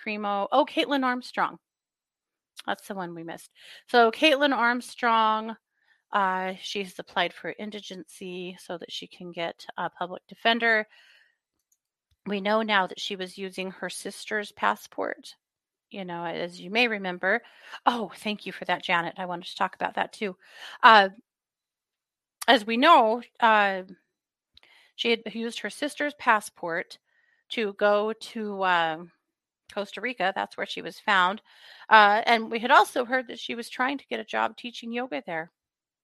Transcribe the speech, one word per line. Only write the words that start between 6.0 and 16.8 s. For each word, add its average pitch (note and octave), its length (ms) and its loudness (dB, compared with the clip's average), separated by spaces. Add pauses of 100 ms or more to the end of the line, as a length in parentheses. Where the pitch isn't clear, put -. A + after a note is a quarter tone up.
uh, F#3 480 0
she's G3 380 -10
applied F3 360 -4
for - 160 -12
indigency F#3 1080 -12
so F3 200 -12
that - 120 -16
she - 160 -12
can F3 260 -16
get E3+ 340 -8 (100)
a F3 140 -6
public F3+ 360 -10
defender. A3+ 600 0 (1400)
We G3 140 -4
know G#3+ 220 2
now G#3 240 2
that - 140 -10
she G3+ 160 -8
was F#3 200 -10
using F#3+ 340 -8
her F3+ 200 -10
sister's - 640 -8
passport. - 840 -4 (560)
You G3+ 140 -10
know, E3+ 200 -10
as E3+ 360 -8
you F3 100 -12
may A#3 160 2